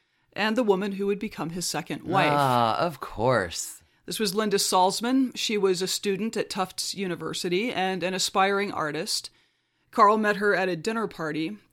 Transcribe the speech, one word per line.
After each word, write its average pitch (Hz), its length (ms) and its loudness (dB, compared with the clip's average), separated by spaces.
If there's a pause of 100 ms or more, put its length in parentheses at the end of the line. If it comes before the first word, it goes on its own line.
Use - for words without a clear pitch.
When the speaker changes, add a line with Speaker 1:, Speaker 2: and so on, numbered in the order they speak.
(340)
Speaker 1:
and 214 220 -2
the 254 80 2
woman 196 300 2
who 196 140 -2
would 202 120 0
become 170 300 -6
his 170 160 -6
second 151 380 -6
wife. 165 280 2
Speaker 2:
Ah, 123 460 4
of 160 240 -2
course. 107 800 -2 (220)
Speaker 1:
This 175 120 -8
was 202 160 -2
Linda 208 220 0
Salzman. 208 800 2
She - 220 -2
was 190 240 2
a 185 60 -4
student 208 500 -2
at - 120 -4
Tufts - 460 -6
University 175 720 -2
and 185 320 -2
an 185 120 -2
aspiring 196 580 0
artist. 156 580 -4 (600)
Carl 214 260 8
met 208 200 2
her 202 180 2
at 185 140 0
a 175 80 -2
dinner 220 280 -4
party. 160 520 -6 (160)